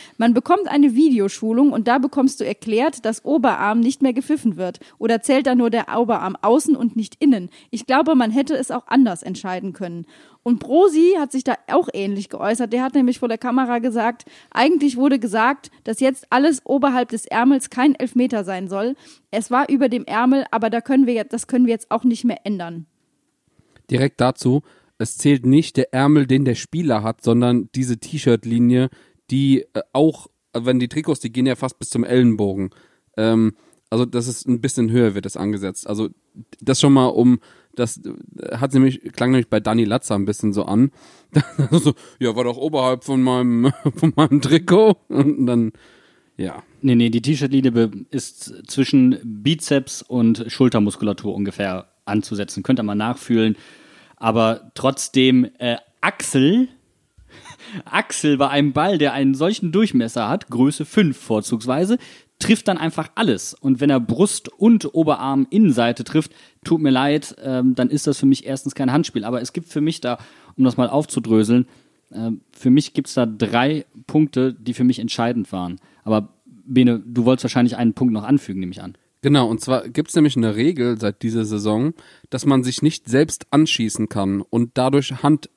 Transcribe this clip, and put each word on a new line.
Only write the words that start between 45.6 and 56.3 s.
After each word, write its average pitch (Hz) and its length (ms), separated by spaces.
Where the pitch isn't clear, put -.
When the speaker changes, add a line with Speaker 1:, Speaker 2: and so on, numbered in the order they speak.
Speaker 2:
ja. 87 260
Speaker 3:
Nee, 131 140
nee, 117 140
die 113 120
T-Shirt-Linie 135 500
be-, 113 380
ist - 580
zwischen 131 560
Bizeps 131 760
und 113 460
Schultermuskulatur 104 880
ungefähr 98 520
anzusetzen. 101 580
Könnt 131 160
ihr 113 40
mal 104 120
nachfühlen. 110 600
Aber 113 600
trotzdem, 131 720
äh, 120 180
Axel, 175 680